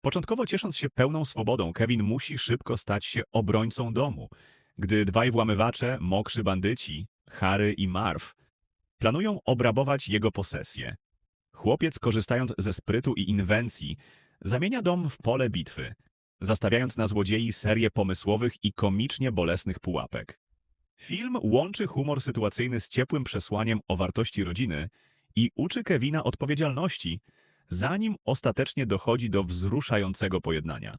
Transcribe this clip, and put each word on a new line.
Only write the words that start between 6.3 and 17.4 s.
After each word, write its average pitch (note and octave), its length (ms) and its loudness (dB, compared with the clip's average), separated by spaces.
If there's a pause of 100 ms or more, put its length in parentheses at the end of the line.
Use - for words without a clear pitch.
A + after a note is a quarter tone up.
bandyci, F#2+ 640 0 (240)
Harry G2+ 420 2
i G2 160 0
Marv, F#2 360 -2 (760)
planują F3 460 2
obrabować B2+ 640 2
jego G#2+ 240 2
posesję. - 640 -6 (560)
Chłopiec, C#3+ 460 0
korzystając A#2+ 600 0
ze G2 140 -2
sprytu A#2+ 420 0
i F#2+ 160 -2
inwencji, G2+ 680 0 (440)
zamienia F3+ 420 0
dom F3 280 2
w - 80 -14
pole B2 320 2
bitwy, C#2+ 440 -8 (460)
zastawiając A2 560 2
na A2 100 0
złodziei G#2 460 0